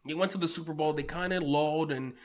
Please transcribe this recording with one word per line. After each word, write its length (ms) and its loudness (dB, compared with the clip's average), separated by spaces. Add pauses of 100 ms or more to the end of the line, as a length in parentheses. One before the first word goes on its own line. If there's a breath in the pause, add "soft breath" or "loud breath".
They 80 -6
went 180 2
to 60 -2
the 100 2
Super 240 2
Bowl, 220 0
they 80 -2
kinda 380 -4
lulled, 520 2
and 220 -6 (100)